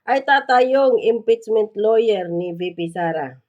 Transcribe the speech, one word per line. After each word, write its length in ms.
ay 240
tatayong 720
impeachment 800
lawyer 480
ni 320
V 160
P 160
Sara. 480